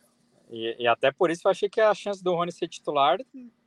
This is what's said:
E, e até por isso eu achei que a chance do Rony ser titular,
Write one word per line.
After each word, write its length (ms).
E, 320
e 40
até 240
por 180
isso 180
eu 40
achei 180
que 120
a 120
chance 300
do 100
Rony 180
ser 160
titular, 520